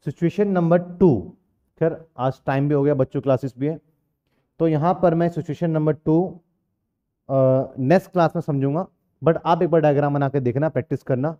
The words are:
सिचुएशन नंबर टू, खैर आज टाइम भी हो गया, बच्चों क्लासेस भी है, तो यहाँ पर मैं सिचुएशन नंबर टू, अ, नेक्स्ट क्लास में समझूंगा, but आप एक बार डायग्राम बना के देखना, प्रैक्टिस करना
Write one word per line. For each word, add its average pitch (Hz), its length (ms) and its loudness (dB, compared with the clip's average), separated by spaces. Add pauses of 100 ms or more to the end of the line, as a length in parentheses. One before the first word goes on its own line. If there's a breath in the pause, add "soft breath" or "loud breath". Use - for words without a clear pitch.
सिचुएशन 170 420 -2
नंबर 175 300 2
टू, 165 580 0 (440)
खैर 160 260 -2 (120)
आज 131 280 -4
टाइम 139 220 -2
भी 147 80 0
हो 139 80 2
गया, 147 100 2
बच्चों 131 280 -2
क्लासेस 131 360 -2
भी 135 100 -4
है, 160 120 -6 (800)
तो 165 80 0
यहाँ 165 340 0
पर 170 140 2
मैं 170 140 0
सिचुएशन 160 420 -6
नंबर 156 220 0
टू, 160 480 -2 (880)
अ, 135 40 -4 (460)
नेक्स्ट 156 320 0
क्लास 165 240 0
में 170 60 -4
समझूंगा, 143 460 -4 (360)
but 156 220 2
आप 170 180 2
एक 165 60 0
बार 160 120 4
डायग्राम 147 320 2
बना 143 160 0
के 143 100 -2
देखना, 131 300 -2
प्रैक्टिस 131 340 -6
करना 139 360 -4